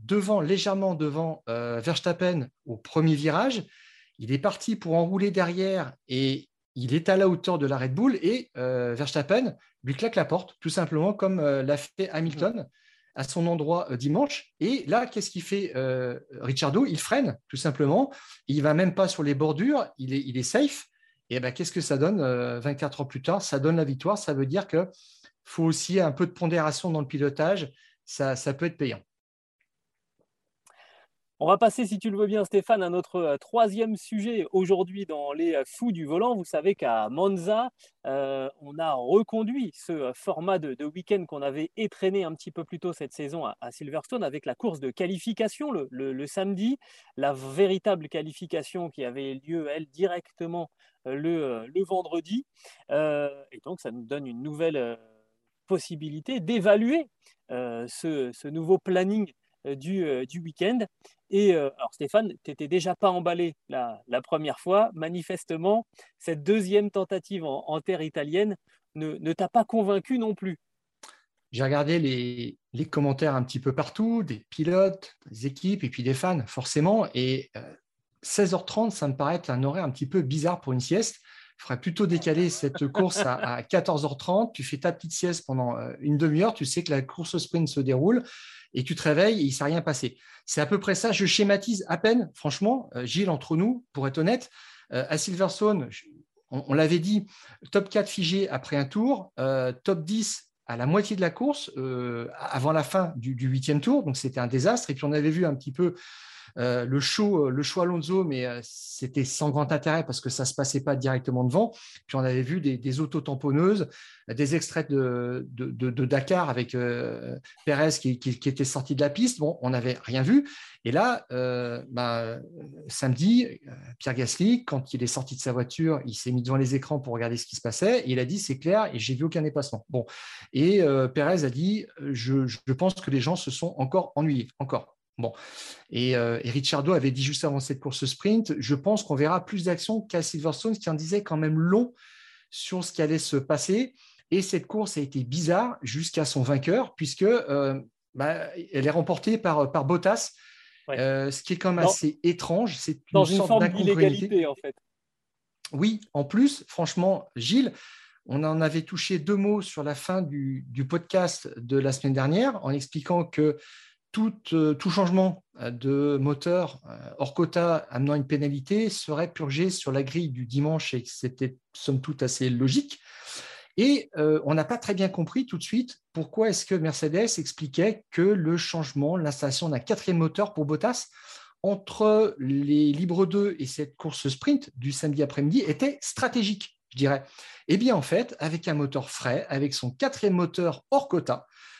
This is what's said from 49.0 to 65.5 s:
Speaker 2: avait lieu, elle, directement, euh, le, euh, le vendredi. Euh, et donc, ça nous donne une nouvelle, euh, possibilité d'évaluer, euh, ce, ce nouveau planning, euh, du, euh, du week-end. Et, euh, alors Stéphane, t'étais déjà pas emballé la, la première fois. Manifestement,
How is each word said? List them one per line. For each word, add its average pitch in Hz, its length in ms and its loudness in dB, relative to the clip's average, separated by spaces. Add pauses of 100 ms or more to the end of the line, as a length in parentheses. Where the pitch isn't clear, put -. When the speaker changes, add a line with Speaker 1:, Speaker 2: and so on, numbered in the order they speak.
Speaker 2:
avait 135 400 -6
lieu, 156 240 -4
elle, 156 160 -6
directement, 170 840 -8 (340)
euh, 131 80 -6
le, 156 300 0
euh, 117 240 -4
le 170 160 -2
vendredi. 180 640 -4 (420)
Euh, 147 400 0 (220)
et - 120 -20
donc, 175 160 -10
ça 127 120 -10
nous 117 140 -12
donne 139 200 -6
une 120 160 -10
nouvelle, 151 360 -2
euh, 117 180 -4 (720)
possibilité 156 720 -4
d'évaluer, 214 720 4 (420)
euh, 120 380 -6
ce, 143 440 -4
ce - 140 -14
nouveau 160 300 2
planning, 190 540 0 (340)
euh, 139 100 -4
du, 175 300 -4
euh, 131 200 -2
du 156 140 -10
week-end. 180 400 -2 (500)
Et, 196 240 6
euh, 143 220 2
alors 123 180 -6
Stéphane, 208 380 2 (100)
t'étais 151 280 -8
déjà 175 260 0
pas 202 140 2
emballé 175 440 0 (140)
la, 120 400 -6
la 123 140 -2
première 151 400 -2
fois. 208 320 4
Manifestement, 175 920 -2 (340)